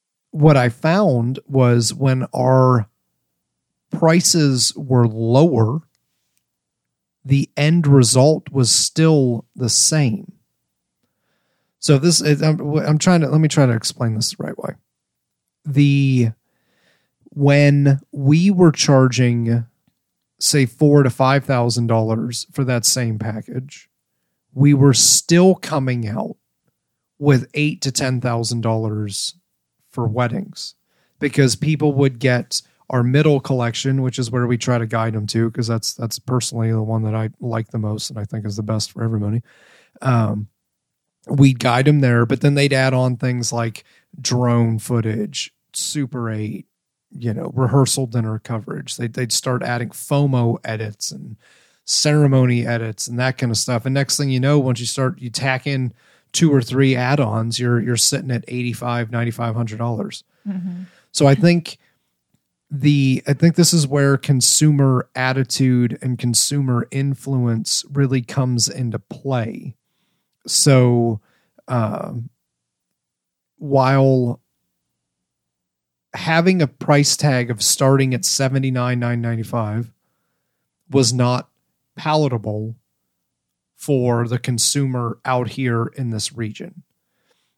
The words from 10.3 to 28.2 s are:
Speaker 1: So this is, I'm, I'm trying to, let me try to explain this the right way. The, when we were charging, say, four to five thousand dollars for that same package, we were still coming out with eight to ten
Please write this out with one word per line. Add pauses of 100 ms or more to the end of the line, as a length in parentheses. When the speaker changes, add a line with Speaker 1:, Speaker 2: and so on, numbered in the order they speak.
Speaker 1:
So
this
is,
I'm, (180)
I'm
trying
to,
let
me
try
to
explain
this
the
right
way. (920)
The, (1000)
when (120)
we
were
charging, (720)
say,
four
to
five
thousand
dollars
for
that
same
package, (640)
we
were
still
coming
out (840)
with
eight
to
ten